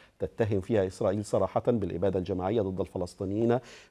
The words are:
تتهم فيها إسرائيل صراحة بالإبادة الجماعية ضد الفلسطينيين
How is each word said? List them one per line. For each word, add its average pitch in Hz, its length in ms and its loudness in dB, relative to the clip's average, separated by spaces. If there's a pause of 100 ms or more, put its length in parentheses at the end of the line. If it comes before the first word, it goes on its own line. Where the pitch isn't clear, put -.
(200)
تتهم 104 420 0
فيها 98 260 2
إسرائيل 104 380 -2
صراحة 104 420 0
بالإبادة 95 520 0
الجماعية 92 420 0
ضد 95 180 -2
الفلسطينيين 98 800 0 (320)